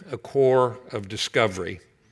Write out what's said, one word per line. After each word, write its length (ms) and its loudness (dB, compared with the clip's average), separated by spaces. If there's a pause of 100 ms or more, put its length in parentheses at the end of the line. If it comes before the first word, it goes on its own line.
(120)
a 60 -6
Corps 600 2 (140)
of 160 -10
Discovery, 720 -4 (320)